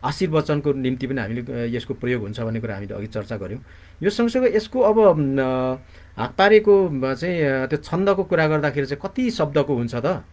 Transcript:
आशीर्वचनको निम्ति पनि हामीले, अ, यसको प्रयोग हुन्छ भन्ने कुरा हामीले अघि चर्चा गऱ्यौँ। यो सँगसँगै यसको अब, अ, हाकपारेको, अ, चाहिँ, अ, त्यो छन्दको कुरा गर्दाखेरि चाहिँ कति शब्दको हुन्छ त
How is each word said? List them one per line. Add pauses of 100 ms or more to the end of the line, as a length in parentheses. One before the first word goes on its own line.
आशीर्वचनको
निम्ति
पनि
हामीले,
अ,
यसको
प्रयोग
हुन्छ
भन्ने
कुरा
हामीले
अघि
चर्चा
गऱ्यौँ। (440)
यो
सँगसँगै
यसको
अब, (400)
अ,
हाकपारेको,
अ,
चाहिँ,
अ,
त्यो
छन्दको
कुरा
गर्दाखेरि
चाहिँ
कति
शब्दको
हुन्छ
त